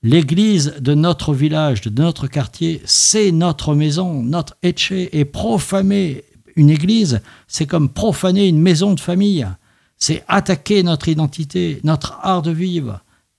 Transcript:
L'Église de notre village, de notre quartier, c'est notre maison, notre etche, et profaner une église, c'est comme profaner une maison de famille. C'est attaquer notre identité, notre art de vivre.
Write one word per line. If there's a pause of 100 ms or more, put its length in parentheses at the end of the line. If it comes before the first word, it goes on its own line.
L'Église
de
notre
village,
de
notre
quartier,
c'est
notre
maison,
notre
etche,
et
profaner (320)
une
église, (260)
c'est
comme
profaner
une
maison
de
famille. (500)
C'est
attaquer
notre
identité,
notre
art
de
vivre. (400)